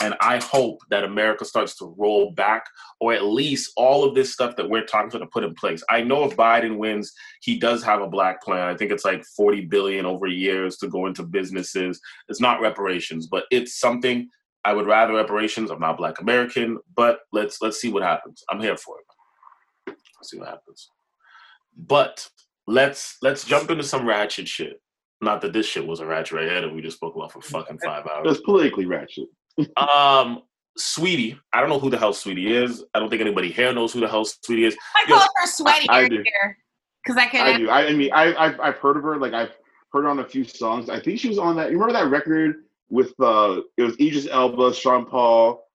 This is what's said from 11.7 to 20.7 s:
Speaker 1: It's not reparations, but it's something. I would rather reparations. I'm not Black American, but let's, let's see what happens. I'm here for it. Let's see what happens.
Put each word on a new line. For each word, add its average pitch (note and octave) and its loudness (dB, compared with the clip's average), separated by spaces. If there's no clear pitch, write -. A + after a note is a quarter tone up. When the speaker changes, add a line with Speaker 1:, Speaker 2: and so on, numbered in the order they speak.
Speaker 1:
It's - -10
not A#2+ 2
reparations, F2+ -4
but - -4
it's - -2
something. B2 0
I G#2 2
would G#2 -2
rather A2 4
reparations. G#2+ -2
I'm D#2+ -10
not D#2+ -2
Black D#2+ -6
American, A#2+ 0
but A#2+ 2
let's, G#2 -4
let's G#2+ -4
see A#2 -4
what G2 -2
happens. - -4
I'm G#2 -6
here G2+ -2
for - -18
it. - -20
Let's - -20
see - -18
what - -16
happens. - -20